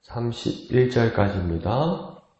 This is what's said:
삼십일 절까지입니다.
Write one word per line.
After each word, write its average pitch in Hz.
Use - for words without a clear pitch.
삼십일 120
절까지입니다. 104